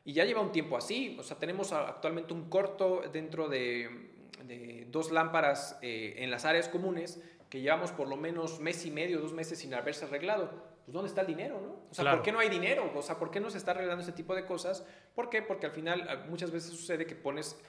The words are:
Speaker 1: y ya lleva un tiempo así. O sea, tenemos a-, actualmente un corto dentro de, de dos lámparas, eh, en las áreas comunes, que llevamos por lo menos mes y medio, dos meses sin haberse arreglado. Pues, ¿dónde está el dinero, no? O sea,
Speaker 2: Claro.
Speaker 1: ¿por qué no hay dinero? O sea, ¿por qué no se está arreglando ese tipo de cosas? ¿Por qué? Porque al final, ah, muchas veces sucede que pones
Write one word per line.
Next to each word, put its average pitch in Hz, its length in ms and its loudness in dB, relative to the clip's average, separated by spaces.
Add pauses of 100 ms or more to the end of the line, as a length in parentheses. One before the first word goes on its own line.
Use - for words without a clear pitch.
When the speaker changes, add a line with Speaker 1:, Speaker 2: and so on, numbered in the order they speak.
Speaker 1:
y 143 80 -8
ya 160 120 8
lleva 220 180 4
un 180 100 0
tiempo 151 240 2
así. 226 420 -2
O 131 60 -10
sea, - 140 -8
tenemos 180 340 -2
a-, 147 160 2
actualmente 165 440 -2
un 165 160 -6
corto 190 540 4 (100)
dentro 156 360 -2
de, 120 640 -2 (320)
de 120 480 -12
dos 160 180 0
lámparas, 160 720 4
eh, 110 360 -4
en 127 120 -2
las 123 140 -2
áreas 170 240 6
comunes, 175 520 -2 (300)
que 131 100 -6
llevamos 160 320 4
por 139 160 -2
lo 139 80 -2
menos 165 420 -4
mes 170 280 -2
y 156 40 -4
medio, 160 300 0
dos 156 120 -4
meses 160 280 -6
sin 135 120 -8
haberse 131 320 -2
arreglado. 165 460 0 (340)
Pues, 131 80 -16
¿dónde 196 160 -2
está 196 120 0
el 175 80 2
dinero, 196 320 -4
no? - 140 -8 (140)
O - 60 -20
sea, 180 80 -2
Speaker 2:
Claro. 143 160 8
Speaker 1:
¿por 160 60 2
qué 208 80 4
no 226 80 4
hay 226 80 8
dinero? 196 440 2
O 143 100 -2
sea, 165 180 -2
¿por 165 100 -2
qué 202 80 -2
no 214 120 -2
se 196 80 -6
está 180 120 -2
arreglando 180 320 0
ese 175 80 -6
tipo 165 240 -4
de 185 100 -2
cosas? 180 400 -2 (300)
¿Por 240 160 -2
qué? 214 120 2
Porque 185 240 -2
al 151 60 -2
final, 165 380 0
ah, 135 180 -4
muchas 170 220 -4
veces 165 220 -4
sucede 160 340 -2
que 160 80 -8
pones 147 420 -4 (120)